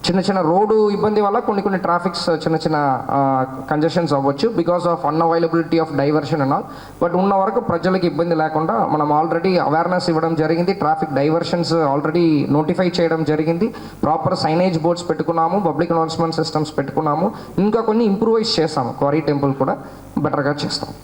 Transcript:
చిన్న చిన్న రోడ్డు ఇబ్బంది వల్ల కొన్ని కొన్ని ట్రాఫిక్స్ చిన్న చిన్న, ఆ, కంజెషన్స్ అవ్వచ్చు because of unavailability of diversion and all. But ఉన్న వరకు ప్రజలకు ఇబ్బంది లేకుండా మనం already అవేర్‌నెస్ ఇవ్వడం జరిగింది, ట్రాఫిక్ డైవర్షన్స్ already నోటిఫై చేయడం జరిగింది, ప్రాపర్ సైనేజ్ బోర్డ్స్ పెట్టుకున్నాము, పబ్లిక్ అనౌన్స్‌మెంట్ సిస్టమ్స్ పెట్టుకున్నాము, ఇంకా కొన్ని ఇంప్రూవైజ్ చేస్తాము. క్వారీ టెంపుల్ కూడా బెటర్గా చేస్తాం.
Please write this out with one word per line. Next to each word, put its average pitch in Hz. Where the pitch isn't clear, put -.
చిన్న 185
చిన్న 190
రోడ్డు 208
ఇబ్బంది 208
వల్ల 202
కొన్ని 202
కొన్ని 190
ట్రాఫిక్స్ 175
చిన్న 160
చిన్న, 160
ఆ, 135
కంజెషన్స్ 160
అవ్వచ్చు 139
because 175
of 165
unavailability 165
of 156
diversion 147
and 139
all. 190
But 170
ఉన్న 196
వరకు 196
ప్రజలకు 180
ఇబ్బంది 165
లేకుండా 156
మనం 151
already 170
అవేర్‌నెస్ 165
ఇవ్వడం 165
జరిగింది, 165
ట్రాఫిక్ 156
డైవర్షన్స్ 156
already 156
నోటిఫై 170
చేయడం 160
జరిగింది, 160
ప్రాపర్ 165
సైనేజ్ 165
బోర్డ్స్ 170
పెట్టుకున్నాము, 165
పబ్లిక్ 165
అనౌన్స్‌మెంట్ 165
సిస్టమ్స్ 156
పెట్టుకున్నాము, 156
ఇంకా 214
కొన్ని 220
ఇంప్రూవైజ్ 220
చేస్తాము. 143
క్వారీ 143
టెంపుల్ 139
కూడా 185
బెటర్గా 147
చేస్తాం. -